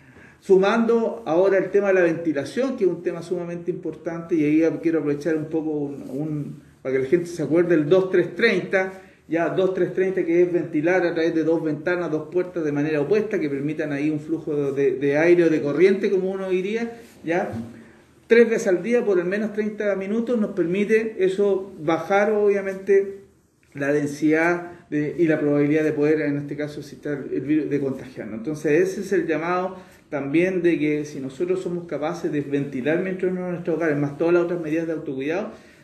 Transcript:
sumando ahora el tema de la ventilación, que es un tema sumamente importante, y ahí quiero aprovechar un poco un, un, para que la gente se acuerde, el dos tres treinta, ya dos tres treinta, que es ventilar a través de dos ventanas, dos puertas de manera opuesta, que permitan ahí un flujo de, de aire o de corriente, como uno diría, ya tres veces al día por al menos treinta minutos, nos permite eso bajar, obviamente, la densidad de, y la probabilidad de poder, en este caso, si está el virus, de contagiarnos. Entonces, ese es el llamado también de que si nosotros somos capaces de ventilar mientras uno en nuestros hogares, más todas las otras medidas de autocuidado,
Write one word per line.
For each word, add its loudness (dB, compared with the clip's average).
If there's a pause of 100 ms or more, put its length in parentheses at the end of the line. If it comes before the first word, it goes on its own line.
(400)
sumando 4
ahora 4
el 0
tema 2
de 4
la 4
ventilación, 0
que -2
es 4
un -2
tema -6
sumamente -6
importante, -6
y 2
ahí 4 (140)
quiero 2
aprovechar 0
un -4
poco -4
un, -6
un, -8 (220)
para -2
que 0
la -4
gente 2
se -8
acuerde, 2
el 2
dos 4
tres 0
treinta, 0 (260)
ya 0
dos 0
tres -2
treinta, 0
que 4
es 2
ventilar 0
a -2
través 0
de 2
dos 2
ventanas, -2
dos -4
puertas -2
de -2
manera 0
opuesta, 0
que -2
permitan -4
ahí -2
un -2
flujo -4
de, 2
de 0
aire 6
o 4
de 2
corriente, 4
como 2
uno -6
diría, -2 (260)
ya -2 (760)
tres 8
veces -2
al 2
día 2
por 2
al 0
menos -2
treinta -2
minutos, -2
nos -2
permite 0
eso 0
bajar, 0
obviamente, 0 (580)
la 0
densidad 2 (180)
de, -2
y 4
la 2
probabilidad 2
de 0
poder, 2
en 0
este -6
caso, -8
si -16
está -8
el -6
virus, 0
de 0
contagiarnos. -6
Entonces, 0
ese -6
es -10
el 0
llamado -2 (320)
también 0
de 2
que 0
si -12
nosotros -4
somos -6
capaces -4
de -2
ventilar -2
mientras -2
uno -4
en -4
nuestros -4
hogares, 0
más -2
todas 2
las 4
otras -2
medidas -4
de -4
autocuidado, -6 (320)